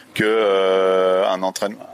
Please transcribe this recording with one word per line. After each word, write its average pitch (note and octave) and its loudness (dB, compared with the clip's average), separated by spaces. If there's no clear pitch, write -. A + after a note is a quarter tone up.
que, A2 -2
euh, F#2+ 2
un F#2 -4
entraînement. G2+ -6